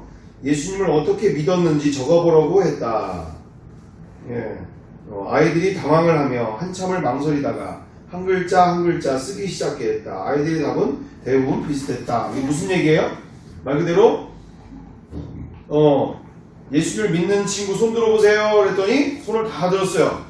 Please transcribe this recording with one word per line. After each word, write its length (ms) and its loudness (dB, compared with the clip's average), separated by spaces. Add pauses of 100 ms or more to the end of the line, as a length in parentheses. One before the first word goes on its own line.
(460)
예수님을 460 -2
어떻게 420 2
믿었는지 580 2
적어보라고 720 4
했다." 640 -4 (1040)
예. 300 -8 (500)
어, 200 -10
아이들이 460 2
당황을 420 2
하며 420 -2
한참을 420 -4
망설이다가 840 -4 (240)
한 160 -10
글자 440 4
한 140 0
글자 340 0
쓰기 300 -8
시작했다. 800 -6
아이들의 360 0
답은 340 -2 (260)
대부분 440 0
비슷했다. 640 -4
이게 120 -4
무슨 260 -2
얘기예요? 400 2 (520)
말 160 -2
그대로, 500 4 (1400)
어, 540 4 (500)
"예수님을 400 0
믿는 340 2
친구 300 -4
손 180 2
들어보세요." 680 4
그랬더니 600 0
손을 280 -2
다 200 -2
들었어요. 600 0